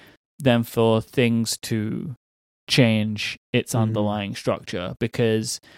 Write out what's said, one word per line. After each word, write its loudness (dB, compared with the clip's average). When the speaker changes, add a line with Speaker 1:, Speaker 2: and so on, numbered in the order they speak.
Speaker 1:
than 4
for 2
things 0
to -4
change 2
its -2
Speaker 2:
Mm. 2
Speaker 1:
underlying -2
structure, -6
because -2